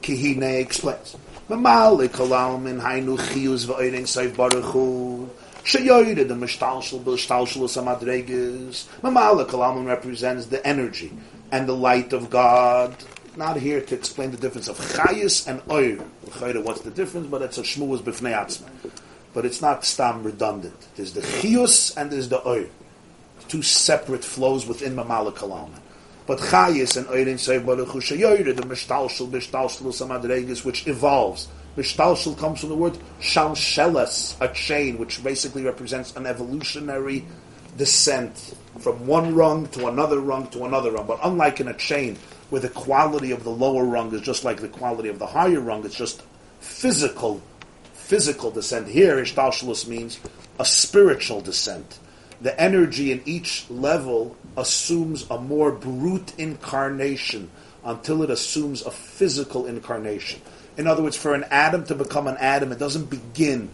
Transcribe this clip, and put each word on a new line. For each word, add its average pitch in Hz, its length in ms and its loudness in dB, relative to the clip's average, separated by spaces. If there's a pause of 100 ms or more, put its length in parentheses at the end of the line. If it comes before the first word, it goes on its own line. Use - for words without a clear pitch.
Ki 139 340 0
Hinei 131 240 0
explains, - 560 -4 (320)
Mamale 220 640 6
Kol 127 180 0
Almin, 127 520 0
Hainu 131 360 -2
Chiyus 131 500 -2
V'Oirein 127 360 -2
Soiv 127 320 -2
Baruch 123 300 4
Hu, 127 640 0 (340)
Sheyoyre 233 640 6
the 123 60 -2
Mishtalshel 123 720 -4
B'Shtalshelus 127 800 0
HaMadreges. 123 1040 -4 (160)
Mamale 214 460 4
Kol 123 140 -2
Almin 127 240 0
represents 123 640 -4
the 135 200 -4
energy 120 460 -2 (400)
and 131 160 0
the 127 60 0
light 123 360 2
of 120 180 -2
God. 123 640 6 (440)
Not 160 200 -4
here 143 220 0
to 131 160 -4
explain 131 360 -6
the 123 60 -10
difference 113 300 -6
of 101 100 -10
Chayus - 720 0
and 131 140 -8 (100)
Oir. 127 340 0 (260)
Chayre, 120 300 -4
what's 110 200 -4
the 113 100 -12
difference? 170 360 -6
But 139 160 -4
it's 127 140 -6
a 123 40 -6
Shmuas 135 380 -4
B'fnei 120 340 -4
Atzma. 101 340 -6 (680)
But 120 120 -2
it's - 160 -4
not 143 240 0
Stam 117 380 0
redundant. 101 520 -4 (200)
There's 180 180 -10
the 202 80 -6
Chiyus - 760 2
and 147 160 -6
there's 135 160 -4
the 127 180 -2
Oir. 120 220 0 (800)
Two 160 140 -4
separate 143 600 2
flows 131 440 0
within 127 280 -6
Mamale 117 380 -2
Kol 104 180 -8
Almin. - 280 -12 (480)
But - 120 -2
Chayus 175 580 4
and 127 100 -6
Oirin 131 280 2
Soiv 127 300 0
Baruch 127 240 0
Hu 135 120 -6
Sheyoyre, 180 540 4
the 127 80 -6
Mishtalshel 127 680 -4
B'Shtalshelus 131 760 -4
HaMadreges, 127 600 -4
which 127 220 -4
evolves. 127 600 2 (280)
Mishtalshel 156 640 2
comes 156 220 -4
from 147 100 -8
the 156 60 -4
word 165 220 0 (220)
Shalshelas, - 1200 0
a 127 140 -2
chain, 139 460 -2
which 117 240 -8
basically 135 400 -4
represents 127 520 -6
an 131 120 -8
evolutionary 135 960 -6 (520)
descent 131 800 2 (240)
from 120 280 -2
one 165 260 4
rung 160 360 6
to 123 180 -4
another 143 320 2
rung 135 300 -2
to 123 160 -8
another 127 260 0
rung. 104 160 -4
But 113 160 -4
unlike 165 360 2
in 127 80 -2
a 117 60 -8
chain, 131 440 -4 (340)
where 135 100 -2
the 123 80 -4
quality 135 600 2
of 117 120 -6
the 117 60 -6
lower 127 340 2
rung 117 300 -2
is 107 80 -4
just 127 220 -4
like 110 180 -2
the 110 60 -8
quality 113 420 -6
of 101 80 -8
the 101 80 -6
higher 165 340 2
rung, 110 240 -4
it's 98 120 -10
just - 260 -8 (380)
physical, 139 840 -2 (520)
physical 147 580 0
descent. 110 360 -4
Here, 151 300 6
Ishtalshelus 123 720 -2
means 117 320 -10 (400)
a 123 60 0
spiritual 165 760 6
descent. 90 560 -6 (440)
The 131 200 -2
energy 160 500 4
in 127 140 -4
each - 440 -6
level 123 640 0 (220)
assumes 160 760 -2
a 117 80 -4
more 147 320 2
brute 139 680 -4
incarnation 139 1120 -4 (340)
until 135 380 -2
it 147 80 0
assumes 143 540 -2
a 123 80 -8
physical 135 720 -2
incarnation. 107 760 -6 (360)
In 151 100 0
other 160 160 4
words, 151 140 0
for 147 160 2
an 143 180 0
atom 156 340 4
to 151 100 -2
become 139 320 -2
an 131 100 -4
atom, 135 340 2
it 117 80 -8
doesn't 143 300 -4
begin 123 640 -2